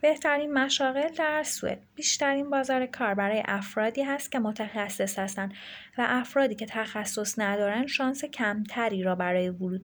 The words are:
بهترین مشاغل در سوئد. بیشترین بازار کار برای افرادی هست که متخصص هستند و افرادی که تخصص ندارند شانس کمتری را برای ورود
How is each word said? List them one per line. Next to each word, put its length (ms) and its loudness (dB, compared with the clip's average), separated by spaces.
بهترین 520 2
مشاغل 640 2
در 260 2
سوئد. 400 -4
بیشترین 540 2
بازار 360 2
کار 280 0
برای 320 2
افرادی 580 0
هست 280 -2
که 80 -2
متخصص 800 -2
هستند 340 -4
و 120 2
افرادی 460 2
که 100 -8
تخصص 760 -4
ندارند 480 2
شانس 380 0
کمتری 760 0
را 120 2
برای 340 2
ورود 320 -4